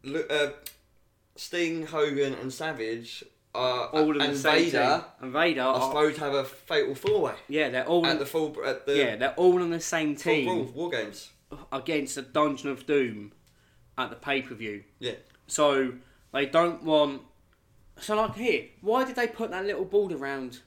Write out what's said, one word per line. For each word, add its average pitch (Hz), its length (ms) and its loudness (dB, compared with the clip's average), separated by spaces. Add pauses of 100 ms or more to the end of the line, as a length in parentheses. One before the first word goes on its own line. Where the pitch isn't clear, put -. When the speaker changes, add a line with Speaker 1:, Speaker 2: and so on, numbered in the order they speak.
Speaker 1:
Lu-, 151 260 -4
uh, 143 200 2 (840)
Sting, 165 500 -4
Hogan, 143 480 0
and 127 180 -8
Savage 117 720 -6 (300)
are, 123 340 0
Speaker 2:
All 156 260 4
in 147 60 0
Speaker 1:
and 143 140 2
Speaker 2:
the 139 40 -2
same 156 320 4
Speaker 1:
Vader 131 80 2 (200)
Speaker 2:
team. 165 60 -6 (160)
And 131 120 -10
Vader 151 300 2
Speaker 1:
are 131 120 4
Speaker 2:
are 131 140 0
Speaker 1:
supposed 151 280 2
to 151 80 -6
have 139 100 -2
a 135 100 0
fatal 147 500 -2
four-way 170 400 0 (140)
Speaker 2:
Yeah, 147 220 0
they're 127 160 -2
all 170 200 4
Speaker 1:
at 139 60 4
Speaker 2:
in 156 60 2
Speaker 1:
the 139 80 -2
full, 156 280 -2 (100)
at 127 220 -2
the 143 100 2
Speaker 2:
yeah, 120 200 2
they're 135 180 0
all 180 280 6
on 170 80 -2
the 165 100 -4
same 156 360 -2
Speaker 1:
Full 165 160 0
Speaker 2:
team 147 140 2
Speaker 1:
Brawl 143 180 -2
War 143 260 -8
Games 107 400 -8 (420)
Speaker 2:
against 139 440 -4
the 139 60 -8
Dungeon 143 480 0
of 131 160 -8
Doom 113 460 0 (640)
at 127 140 -4
the 117 60 -14
pay-per-view. 113 680 -4 (160)
Speaker 1:
Yeah. 120 140 -6 (340)
Speaker 2:
So 135 460 2 (400)
they 139 140 0
don't 165 360 2
want. 147 400 2 (800)
So, 214 160 -2
like, 214 180 0
here, 208 300 0 (160)
why 233 240 2
did 254 100 -6
they 240 140 0
put 226 240 -6
that 185 120 -6
little 196 200 -4
board 196 260 2
around 135 560 -6